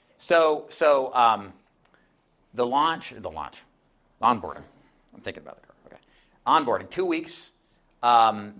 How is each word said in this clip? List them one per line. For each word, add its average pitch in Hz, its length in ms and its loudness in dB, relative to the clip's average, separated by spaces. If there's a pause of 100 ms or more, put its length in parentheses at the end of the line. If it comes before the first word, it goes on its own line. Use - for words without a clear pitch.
(200)
So, 156 500 0
so, 139 460 0
um, 107 380 2 (1000)
the 123 140 -2
launch, 147 500 -2
the 92 140 -12
launch, 76 320 -14 (580)
onboarding. 104 420 -2 (520)
I'm 101 60 -20
thinking 92 200 -14
about 73 200 -20
the - 60 -20
car. - 80 -20 (120)
Okay. - 100 -20 (480)
Onboarding, 120 440 0
two 185 160 -4
weeks. - 460 -6 (520)
Um, 110 560 2